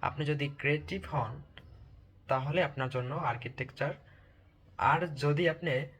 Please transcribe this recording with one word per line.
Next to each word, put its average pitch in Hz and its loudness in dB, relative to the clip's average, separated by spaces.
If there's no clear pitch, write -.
আপনি - -2
যদি 143 0
ক্রিয়েটিভ 151 0
হন, 113 0
তাহলে 135 2
আপনার 131 -2
জন্য 123 -2
আর্কিটেকচার, 127 -4
আর 156 6
যদি 147 4
আপনি 160 -2